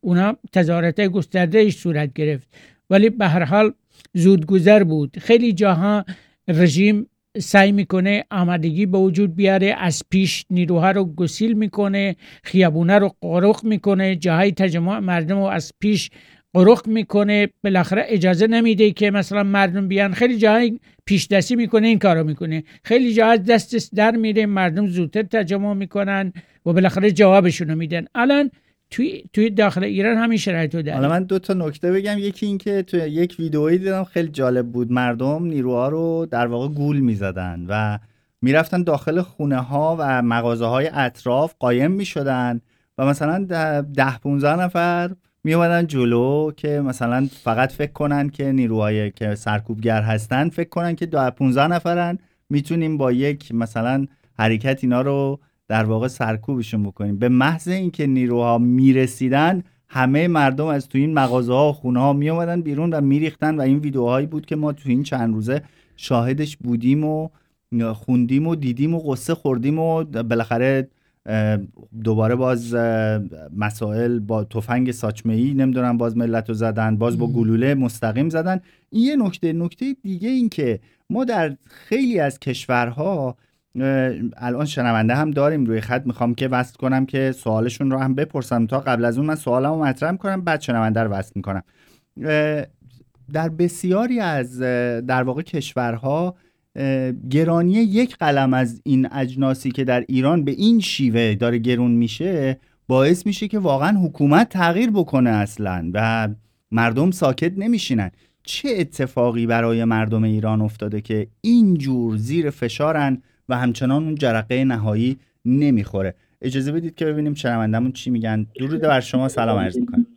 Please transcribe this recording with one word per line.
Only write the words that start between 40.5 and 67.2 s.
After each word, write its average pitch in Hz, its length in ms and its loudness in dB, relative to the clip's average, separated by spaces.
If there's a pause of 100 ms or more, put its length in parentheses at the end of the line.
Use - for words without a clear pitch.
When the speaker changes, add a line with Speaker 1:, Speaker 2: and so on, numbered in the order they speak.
Speaker 2:
اطراف 131 680 -2
قایم 127 320 2
می‌شدن 135 680 -2 (380)
و 135 80 2
مثلاً 156 380 0
ده، 156 380 -2
ده، 135 360 -2
پونزده 143 420 0
نفر 175 500 -2 (340)
می‌اومدن 170 420 2
جلو 135 720 0
که 147 240 -4
مثلاً 127 480 -2 (140)
فقط 120 300 0
فکر 147 200 -6
کنن 143 380 -2
که 139 220 -4
نیروهای 107 580 0
که 104 240 -4
سرکوبگر 107 680 -2
هستن، 113 460 -2
فکر 170 200 -4
کنن 170 260 -4
که 170 120 -6
ده، 139 240 0
پونزده 135 360 2
نفرن، 175 520 -2 (320)
می‌تونیم 156 480 -2
با 131 140 2
یک 139 420 -2
مثلاً 117 520 -2 (280)
حرکت 113 480 0
اینا 123 180 2
رو 139 400 -2 (320)
در 110 120 0
واقع 113 240 0
سرکوبشون 110 720 -4
بکنیم. 101 360 -4
به 123 100 0
محض 151 400 2
اینکه 180 380 -4
نیروها 120 520 2
می‌رسیدن، 131 1040 2 (260)
همه 135 400 2
مردم 147 380 0
از 143 220 -4
تو 135 100 -2
این 151 160 0
مغازه‌ها 127 560 2
و - 20 -4
خونه‌ها 135 400 0
می‌اومدن 165 480 -2
بیرون 156 320 -2
و 156 80 -2
می‌ریختن 151 560 0
و 147 40 -2
این 135 180 2
ویدیوهایی 135 480 -2
بود 151 200 -8
که 156 100 -4
ما 151 160 -2
تو 143 160 -10
این 127 140 0
چند 117 320 -2
روزه 120 280 -4 (340)
شاهدش 139 600 -2
بودیم 123 480 0
و 156 240 -4 (640)